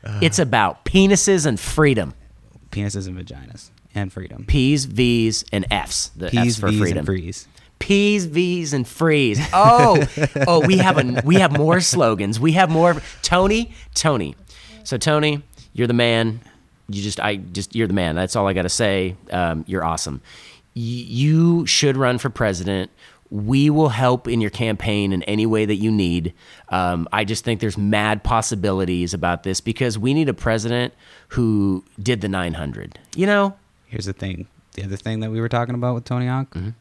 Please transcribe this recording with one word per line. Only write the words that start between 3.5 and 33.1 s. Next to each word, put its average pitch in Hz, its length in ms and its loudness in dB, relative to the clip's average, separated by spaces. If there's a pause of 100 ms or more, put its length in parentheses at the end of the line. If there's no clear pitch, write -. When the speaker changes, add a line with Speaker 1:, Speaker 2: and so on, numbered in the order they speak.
Speaker 1:
and 98 180 -6
freedom. - 340 -14
Speaker 2:
P's, 135 380 2
V's, 117 680 2
and 98 180 -2
F's. 90 460 -4
The 87 120 -8
Speaker 1:
P's, 117 120 0 (160)
Speaker 2:
F's - 20 -10
for 104 100 -2
Speaker 1:
V's, 107 120 0
Speaker 2:
freedom. 95 180 0
Speaker 1:
and 73 80 -4
frees. 92 400 -6 (320)
Speaker 2:
P's, 202 460 2
V's, 170 480 -2
and 131 160 -2
frees. 143 500 2 (140)
Oh, 214 520 6 (220)
Speaker 1:
<laughs> - 100 -4 (120)
Speaker 2:
oh, 165 180 4
we 190 120 4
have 180 200 4
a, 127 260 -2
we 165 120 4
have 160 200 4
more 160 240 2
slogans. 113 600 0
We 156 120 2
have 185 180 4
more. 165 300 2 (220)
Tony, 202 500 0 (220)
Tony. 110 400 0 (480)
So - 160 -6
Tony, 151 440 0 (300)
you're 120 140 0
the 117 80 0
man. 117 460 2 (480)
You 101 140 -6
just, 101 180 -6
I 104 160 -2
just, 92 400 -10
you're 113 100 0
the 90 80 -2
man. 85 220 0
That's 90 180 -4
all 98 140 0
I 95 60 0
gotta 90 160 -2
say. 95 440 -2 (160)
Um, 82 380 -2
you're 92 160 -4
awesome. 80 360 -6 (540)
Y-, 123 80 -8
you 147 840 2
should 139 320 2
run 123 200 2
for 131 120 -4
president. 95 600 -2 (400)
We 127 380 2
will 151 220 4
help 123 380 0
in 117 120 0
your 104 100 0
campaign 104 600 -2
in 90 120 -2
any 107 200 0
way 110 220 2
that 104 100 0
you 107 140 0
need. 87 420 0 (380)
Um, 87 420 -2
I 107 120 0
just 107 200 -6
think 113 160 -2
there's 107 160 -4
mad 104 480 0
possibilities 95 880 -2
about 87 300 -4
this 95 180 -4
because 113 380 -4
we 127 160 0
need 156 160 0
a 101 40 -2
president 117 600 -2 (340)
who 101 560 0 (180)
did 117 200 -2
the 107 60 -4
nine 90 260 -4
hundred, 62 440 -10 (160)